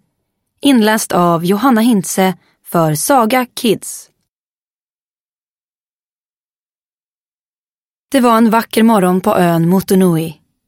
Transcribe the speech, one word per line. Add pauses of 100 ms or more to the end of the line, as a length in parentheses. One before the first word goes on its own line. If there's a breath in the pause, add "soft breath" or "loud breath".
(600)
Inläst
av
Johanna
Hintze (280 soft breath)
för
Saga
Kids. (4000)
Det
var
en
vacker
morgon
på
ön
Motunui. (280)